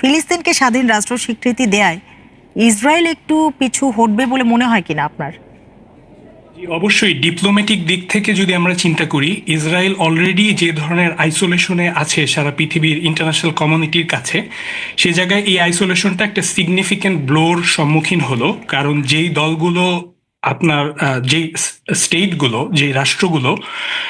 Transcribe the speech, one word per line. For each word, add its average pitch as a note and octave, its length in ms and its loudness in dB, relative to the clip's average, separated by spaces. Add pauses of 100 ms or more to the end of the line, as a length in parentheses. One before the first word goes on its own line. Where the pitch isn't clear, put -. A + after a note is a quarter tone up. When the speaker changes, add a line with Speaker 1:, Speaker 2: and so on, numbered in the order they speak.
Speaker 1:
ফিলিস্তিনকে D#4+ 520 0
স্বাধীন B3+ 340 2
রাষ্ট্র A3+ 300 0
স্বীকৃতি B3 480 -2
দেয়ায় G3 340 2 (560)
ইসরায়েল A#3 500 4
একটু D#4 540 0
পিছু C4+ 300 0
হটবে A3+ 360 2
বলে B3+ 180 0
মনে A#3 220 2
হয় A3+ 160 2
কিনা D3+ 220 -2
আপনার? D3+ 280 -6 (1200)
Speaker 2:
জি, F3 120 -12
অবশ্যই। F3 460 2
ডিপ্লোম্যাটিক F3+ 760 0
দিক F#3 220 -2
থেকে G#3 240 0
যদি F#3 220 2
আমরা F3 180 2
চিন্তা E3 320 0
করি, D#3 420 -2
ইসরায়েল E3+ 460 0
already F#3 600 2
যে E3+ 180 0
ধরনের E3 420 0
আইসোলেশনে F3 840 0
আছে D3+ 320 0
সারা C#3+ 240 0
পৃথিবীর D#3 460 0
ইন্টারন্যাশনাল D#3+ 560 -2
কমিউনিটির D#3+ 540 0
কাছে, D#3 420 -4 (480)
সে F3 160 2
জায়গায় F#3 280 2
এই F#3+ 180 2
আইসোলেশনটা F3+ 680 0
একটা G3+ 160 -2
সিগনিফিক্যান্ট F#3 800 0
ব্লোর D#3+ 420 2
সম্মুখীন D#3 580 2
হলো। C3 460 -2
কারণ D3 340 0
যেই D#3 280 0
দলগুলো F3 840 -2 (280)
আপনার, D3 500 0
আহ, C#3 280 -2
যেই D#3+ 380 -2
স-, - 360 -6
স্টেটগুলো, D3 800 0
যেই C#3+ 180 0
রাষ্ট্রগুলো, C#3 680 0 (520)